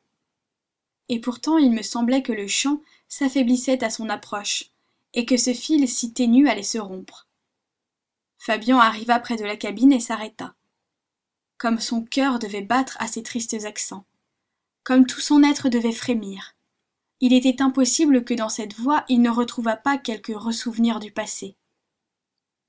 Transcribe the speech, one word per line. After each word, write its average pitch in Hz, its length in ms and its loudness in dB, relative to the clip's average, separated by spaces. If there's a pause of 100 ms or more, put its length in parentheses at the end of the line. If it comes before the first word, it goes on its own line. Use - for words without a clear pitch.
(1080)
Et 226 120 -4
pourtant 294 380 -2
il 269 120 6
me 220 120 0
semblait 240 400 0
que 247 100 -6
le 202 160 -6
chant 285 320 -2 (280)
s'affaiblissait 254 760 0
à 220 60 -2
son 220 180 -8
approche, - 600 -8 (440)
et 240 120 -2
que 254 100 4
ce 240 180 0
fil 285 340 2
si 233 240 -4
ténu 254 360 6
allait 202 160 0
se - 140 -4
rompre. 190 500 -12 (1080)
Fabian 220 400 2
arriva 226 420 2
près 240 160 -6
de 214 80 -8
la 208 120 -6
cabine 214 360 4
et 247 80 2
s'arrêta. - 540 -8 (1040)
Comme 226 200 -2
son 226 240 -4
cœur 269 360 0
devait 208 240 -8
battre 254 360 -2
à 226 80 -6
ces 226 160 -6
tristes 226 440 -8
accents. 196 400 -8 (760)
Comme 262 220 6
tout - 160 0
son 294 220 6
être 285 260 2
devait 233 240 0
frémir. 208 640 -6 (640)
Il 254 140 6
était 254 260 4
impossible 262 640 2
que 247 80 -6
dans 226 160 -2
cette 214 240 -8
voix 269 380 -2
il 240 100 4
ne 240 80 6
retrouvât 233 480 -2
pas 277 220 -2
quelque 233 340 -8
ressouvenir 226 680 -2
du 208 120 -12
passé. - 420 -8 (1160)